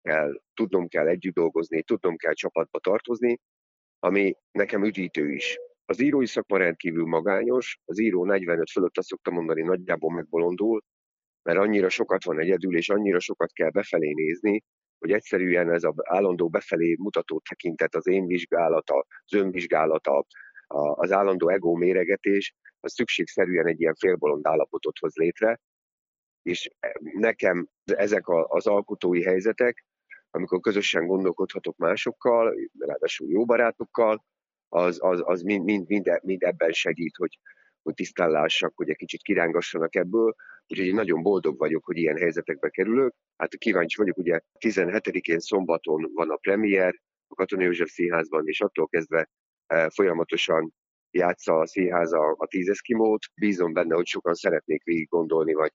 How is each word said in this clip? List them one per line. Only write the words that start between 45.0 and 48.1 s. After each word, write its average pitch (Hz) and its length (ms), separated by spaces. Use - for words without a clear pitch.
szombaton 82 760
van 80 160
a 76 60
premier 98 640
a - 60
Katona 95 280
József 85 260
Színházban, 80 580